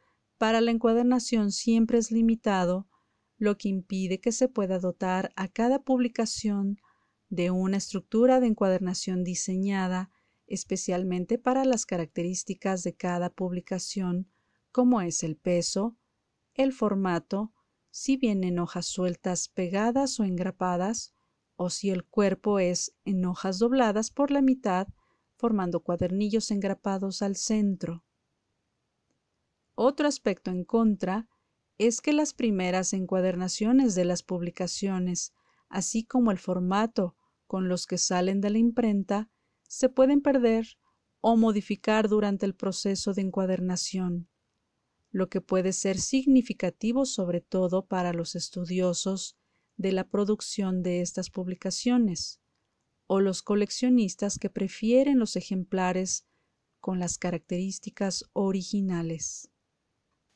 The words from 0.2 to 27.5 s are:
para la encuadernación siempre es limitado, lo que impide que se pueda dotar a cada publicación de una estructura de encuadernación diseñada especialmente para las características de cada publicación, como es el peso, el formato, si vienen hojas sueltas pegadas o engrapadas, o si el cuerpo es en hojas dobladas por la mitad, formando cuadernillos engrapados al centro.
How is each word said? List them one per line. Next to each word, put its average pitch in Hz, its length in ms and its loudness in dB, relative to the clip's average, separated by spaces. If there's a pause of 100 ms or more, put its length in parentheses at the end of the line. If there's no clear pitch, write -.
para 226 240 2
la 233 80 2
encuadernación 233 840 2
siempre 226 460 2
es 220 120 0
limitado, 202 760 2 (480)
lo 208 220 0
que 208 100 -4
impide 190 520 -4
que 233 120 -2
se 254 160 2
pueda 190 300 -2
dotar 185 580 -2
a 190 120 -6
cada 254 340 0
publicación 220 960 -2 (520)
de 175 200 0
una 190 280 0
estructura 226 640 2
de 247 80 4
encuadernación 185 760 0
diseñada 185 840 -2 (360)
especialmente 185 920 -2
para 254 260 0
las 254 220 0
características 180 960 -4
de 170 120 -4
cada 180 360 -4
publicación, 180 1000 -4 (440)
como 247 280 4
es 170 220 -4
el 160 140 -4
peso, 190 600 0 (580)
el 269 180 2
formato, 196 800 -2 (380)
si - 260 -2
vienen 190 420 2
hojas 175 280 -4
sueltas 180 640 -2
pegadas 226 720 -2
o 214 40 2
engrapadas, 185 880 -2 (420)
o 175 140 -4
si 196 200 -4
el 180 140 -2
cuerpo 202 540 0
es 180 360 0 (100)
en 185 200 0
hojas 185 340 -4
dobladas 226 520 2
por 285 200 0
la 285 120 2
mitad, 220 460 2 (480)
formando 185 460 0
cuadernillos 196 680 -2
engrapados 196 720 -2
al 196 140 -2
centro. 196 680 -2 (1700)